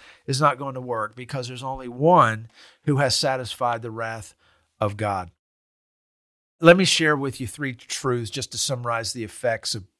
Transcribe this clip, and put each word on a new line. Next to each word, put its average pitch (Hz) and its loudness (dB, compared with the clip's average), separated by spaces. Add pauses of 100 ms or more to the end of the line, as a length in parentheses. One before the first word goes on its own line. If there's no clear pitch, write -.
(260)
is 135 -2
not 143 4
going 135 -8
to 127 -10
work 113 -4
because 123 -10
there's 123 -12
only 131 -10
one 120 4 (360)
who 143 2
has 135 2
satisfied 123 -2
the 117 -10
wrath 113 -10 (460)
of 104 -2
God. 98 -4 (1300)
Let 170 10
me 190 2
share 156 2
with 135 -6
you 127 -8
three 131 -8
truths 120 -4
just - -8
to 117 -10
summarize 120 -4
the 117 -8
effects 113 -4
of 95 -12 (140)